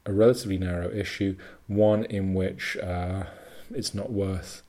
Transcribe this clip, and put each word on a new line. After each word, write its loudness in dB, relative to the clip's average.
a -2
relatively 4
narrow -2
issue, -2
one 4
in -2
which, -2
uh, -4
it's -6
not -6
worth, -4